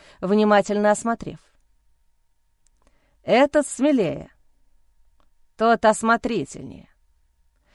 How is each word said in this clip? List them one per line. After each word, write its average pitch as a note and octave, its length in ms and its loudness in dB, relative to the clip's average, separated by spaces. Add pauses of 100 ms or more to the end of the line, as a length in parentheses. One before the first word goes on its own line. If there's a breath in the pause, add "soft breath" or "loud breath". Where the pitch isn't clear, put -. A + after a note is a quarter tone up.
(220 soft breath)
внимательно G#3 680 2
осмотрев. G#3+ 480 -6 (1900)
«Этот C#4 380 2
смелее, A#3 640 -2 (1300)
тот A3+ 260 0
осмотрительнее. A3+ 1040 -2 (880 soft breath)